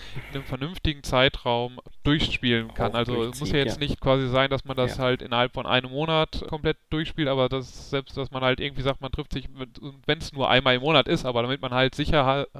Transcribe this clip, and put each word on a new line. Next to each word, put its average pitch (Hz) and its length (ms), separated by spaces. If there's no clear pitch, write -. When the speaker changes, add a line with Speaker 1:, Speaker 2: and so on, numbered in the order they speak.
Speaker 1:
in 139 60
einem 139 80
vernünftigen 143 580
Zeitraum 127 760
durchspielen 120 680
kann. 113 180
Speaker 2:
Auch 110 60
Speaker 1:
Also 120 140
es 117 40
muss 123 100
Speaker 2:
durchzieht, 147 160
Speaker 1:
ja 151 100
jetzt 107 160
Speaker 2:
ja. 143 80
Speaker 1:
nicht - 120
quasi 135 280
sein, 131 200
dass 135 160
man 135 120
das 123 200
Speaker 2:
Ja. 131 80
Speaker 1:
halt 127 180
innerhalb 123 300
von 127 140
einem 127 240
Monat 156 580
komplett 156 280
durchspielt, 156 380
aber 131 200
das, 127 420
selbst, 139 260
dass 135 140
man 131 120
halt 127 180
irgendwie 135 220
sagt, 131 180
man 131 120
trifft - 200
sich, 135 180
mit-, 135 280
und 139 180
wenn's 156 260
nur 135 160
einmal 127 280
im 123 60
Monat 143 260
ist, 160 180
aber 120 160
damit 131 180
man 127 120
halt 131 220
sicher 147 300
ha-, 135 220